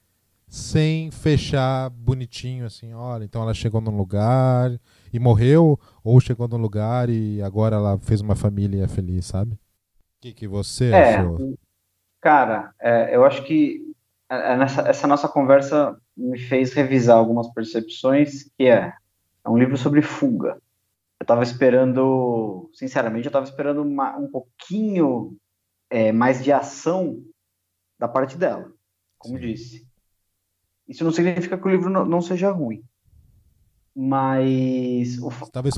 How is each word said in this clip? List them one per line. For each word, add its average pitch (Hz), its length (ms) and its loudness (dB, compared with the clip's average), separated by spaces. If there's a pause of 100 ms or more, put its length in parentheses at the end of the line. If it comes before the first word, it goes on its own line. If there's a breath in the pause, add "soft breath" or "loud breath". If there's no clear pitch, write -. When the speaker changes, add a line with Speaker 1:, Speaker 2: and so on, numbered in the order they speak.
(480)
Speaker 1:
sem 160 640 -2
fechar 131 760 0
bonitinho, 123 760 -6
assim, 113 280 -16
olha, 117 320 -8
então 113 160 -8
ela 110 120 -2
chegou 110 280 -2
num 110 160 -4
lugar 123 840 2 (320 soft breath)
e 117 80 -4
morreu, 131 600 6 (240 soft breath)
ou 120 180 8
chegou 120 260 -4
num 117 100 -6
lugar 113 520 -2
e 107 320 -4
agora 107 360 0
ela 101 220 2
fez 107 220 0
uma 104 140 0
família 98 440 -2
e - 20 0
é 92 60 0
feliz, 92 400 -4
sabe? 107 280 -4
O - 40 -16 (600)
que 120 120 -16
que 107 140 -14
você 101 460 -2
Speaker 2:
É, - 20 4
Speaker 1:
achou? 98 480 4 (760)
Speaker 2:
cara, 120 600 2
é, 120 340 0
eu 123 100 6
acho - 200 2
que 156 360 0 (480)
é, 127 240 -2
é, 127 40 0
nessa, 135 260 0
essa - 240 0
nossa 143 220 2
conversa 139 680 2 (200)
me 123 220 -6
fez 127 340 0
revisar 127 440 4
algumas 117 360 2
percepções, 131 920 -2 (120)
que 131 80 0
é, 98 280 4 (520)
é 113 40 -4
um 117 80 2
livro 127 200 2
sobre 143 240 2
fuga. - 600 -4 (580)
Eu - 80 -12
tava 120 160 4
esperando, 123 1300 0
sinceramente, 123 540 -6
eu 143 40 -6
tava 135 140 -2
esperando 143 380 -6
uma, 139 340 -4
um 143 120 -8
pouquinho, 175 1080 -4 (520)
é, 110 220 2
mais 127 320 2
de 143 80 2
ação 160 720 -2 (760)
da 117 80 -4
parte 135 300 -4
dela, 127 340 -4 (480)
como 117 160 -14
Speaker 1:
Sim. 127 60 -12
Speaker 2:
disse. - 460 -12 (1000)
Isso - 160 -10
não 165 80 0
significa 175 460 -2
que 190 100 -6
o 190 40 2
livro 180 180 0
não, 190 160 0
não 170 160 0
seja 185 300 -2
ruim. 135 320 -6 (1120)
Mas 131 1300 -2
o 139 80 -8
fa-, - 160 -12
Speaker 1:
Você - 60 -20
tava 127 160 -6 (100)